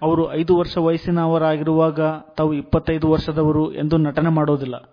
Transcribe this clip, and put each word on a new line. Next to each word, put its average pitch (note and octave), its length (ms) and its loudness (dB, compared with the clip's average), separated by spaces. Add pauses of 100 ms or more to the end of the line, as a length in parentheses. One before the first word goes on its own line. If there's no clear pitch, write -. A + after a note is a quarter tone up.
ಅವರು D#3+ 300 0
ಐದು E3 240 0
ವರ್ಷ F3 220 -2
ವಯಸ್ಸಿನವರಾಗಿರುವಾಗ D#3+ 1200 0 (360)
ತಾವು D#3 180 0
ಇಪ್ಪತ್ತೈದು D#3 560 -2
ವರ್ಷದವರು D#3 640 0
ಎಂದು D#3 240 0
ನಟನೆ D3+ 320 2
ಮಾಡೋದಿಲ್ಲ. D3 480 0 (160)